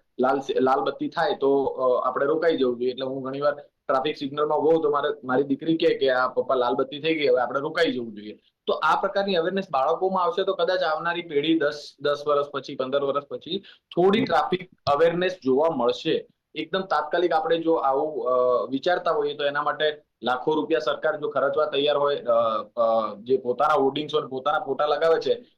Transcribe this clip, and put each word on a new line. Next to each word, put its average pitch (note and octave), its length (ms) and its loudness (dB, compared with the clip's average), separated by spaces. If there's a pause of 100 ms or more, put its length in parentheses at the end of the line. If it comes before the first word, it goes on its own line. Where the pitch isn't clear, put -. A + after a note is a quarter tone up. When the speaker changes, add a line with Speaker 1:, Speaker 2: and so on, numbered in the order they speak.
(200)
Speaker 1:
લાલ C3 220 2
સ-, B2+ 200 -2
લાલ C3 200 4
બત્તી - 280 -4
થાય D#3 320 -2
તો, C#3 240 2
અ, B2+ 440 0
આપણે - 180 0
રોકાઈ D#3+ 300 2
જવું B2+ 220 0
જોઈએ." B2 120 0
એટલે B2+ 160 -6
હું C3+ 160 -6
ઘણીવાર C#3+ 380 -2
ટ્રાફિક - 560 -4
સિગ્નલમાં D3 420 -2
હોઉં D#3 240 4
તો D3 80 2
મારે, C#3+ 360 -2
મારી B2+ 160 2
દીકરી C#3+ 340 -2
કહે D#3+ 180 2
કે, C3+ 160 2
"આ B2+ 180 2
પપ્પા, B2+ 260 -2
લાલ B2 200 2
બત્તી C3+ 260 -2
થઈ D#3+ 140 0
ગઈ, D3 140 0
હવે B2+ 120 4
આપણે B2+ 200 -2
રોકાઈ D#3 320 0
જવું A#2 200 -8
જોઈએ." G#2 260 -14 (280)
તો G3+ 60 0
આ D#3+ 280 0
પ્રકારની G3 340 -2
અવેરનેસ F#3 360 -2
બાળકોમાં E3 520 0
આવશે F3 220 0
તો F#3 100 0
કદાચ F3+ 280 0
આવનારી E3+ 400 -2
પેઢી D#3+ 360 0
દસ, D3 420 -4
દસ C#3+ 260 -2
વર્ષ C#3+ 260 2
પછી, C#3 240 -8
પંદર C#3 280 -2
વર્ષ C#3 200 -2
પછી - 380 -8 (320)
થોડી G3 240 4
Speaker 2:
હમ. C4 60 0
Speaker 1:
ટ્રાફિક F3 460 -2 (160)
અવેરનેસ E3+ 580 2
જોવા C#3+ 320 2
મળશે. B2 500 -2 (280)
એકદમ D#3+ 260 -4
તાત્કાલિક E3+ 520 0
આપણે E3 260 2
જો E3 140 0
આવું, C#3 520 0
અ, B2 460 2
વિચારતા E3+ 400 0
હોઈએ D3 240 0
તો D3 100 -4
એના C#3+ 180 -2
માટે D3 220 -2 (380)
લાખો B2+ 320 0
રૂપિયા D#3 260 0
સરકાર D3+ 360 -2
જો D3 120 -6
ખર્ચવા C#3+ 360 0
તૈયાર C#3+ 320 0
હોય, C#3+ 200 0
અ, A#2 160 0 (440)
અ, A2+ 440 2
જે B2 160 2
પોતાના C3+ 380 0
હોર્ડિંગ્સ C#3+ 400 0
હોય, D3+ 140 -2
પોતાના C3+ 300 -2
ફોટા C#3 280 -2
લગાવે D3+ 340 2
છે, - 240 0 (140)